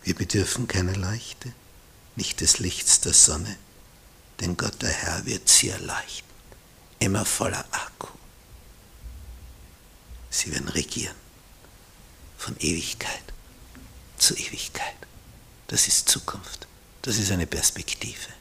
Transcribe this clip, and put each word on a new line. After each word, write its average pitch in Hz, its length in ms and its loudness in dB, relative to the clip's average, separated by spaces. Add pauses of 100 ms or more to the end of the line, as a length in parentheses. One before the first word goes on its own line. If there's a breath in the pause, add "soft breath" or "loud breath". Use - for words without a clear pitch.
Wir 92 100 0
bedürfen - 540 0
keiner 92 280 0
Leuchte, 107 580 -6 (600)
nicht - 260 -4
des - 180 6
Lichts - 420 4
der 76 120 2
Sonne, 85 420 6 (840)
denn 87 160 0
Gott, - 260 -2
der 107 100 0
Herr, 82 340 -2
wird - 240 0
sie - 200 8
erleuchten. - 600 -6 (680)
Immer 95 260 2
voller - 460 0
Akku. - 360 -8 (2250)
Sie - 240 -2
werden - 160 -4
regieren. - 460 -4 (1200)
Von - 220 -8
Ewigkeit - 640 -4 (920)
zu - 180 4
Ewigkeit. - 600 -6 (720)
Das - 200 4
ist - 200 4
Zukunft. - 600 -2 (340)
Das 110 160 0
ist 101 140 2
eine 87 160 2
Perspektive. - 840 -2 (120)